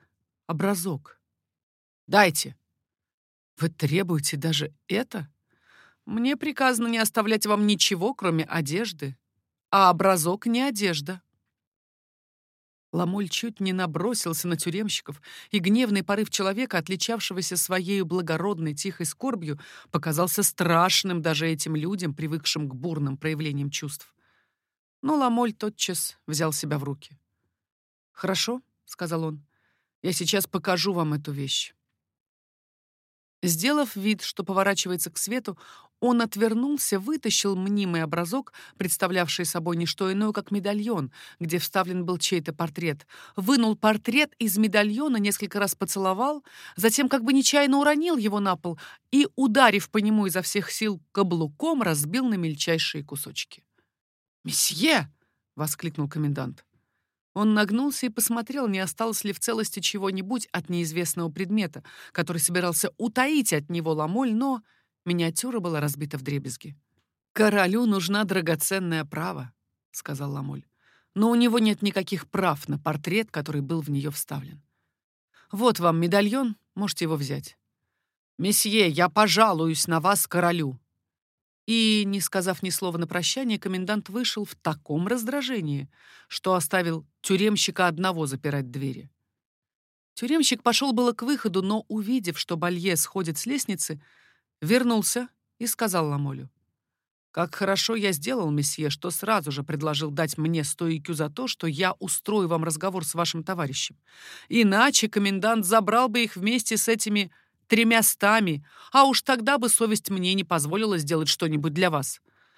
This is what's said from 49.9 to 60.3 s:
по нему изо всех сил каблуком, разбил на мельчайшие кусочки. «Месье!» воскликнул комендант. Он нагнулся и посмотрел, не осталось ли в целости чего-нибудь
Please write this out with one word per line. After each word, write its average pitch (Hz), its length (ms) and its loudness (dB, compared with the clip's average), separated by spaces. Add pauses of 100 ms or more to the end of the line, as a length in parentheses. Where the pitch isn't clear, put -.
по - 80 0
нему 214 260 4
изо 185 160 -2
всех 190 300 -2
сил 214 320 -4 (100)
каблуком, 190 680 0
разбил 170 440 0
на 220 100 0
мельчайшие 160 680 -2
кусочки. - 580 -12 (800)
«Месье!» 208 680 0 (420)
воскликнул 156 540 -4
комендант. 143 560 -4 (680)
Он 214 180 2
нагнулся 226 540 0
и 233 40 -2
посмотрел, 233 580 -2
не 190 100 0
осталось 214 460 -4
ли 202 80 -2
в - 80 -10
целости 220 400 -2
чего-нибудь 196 720 -4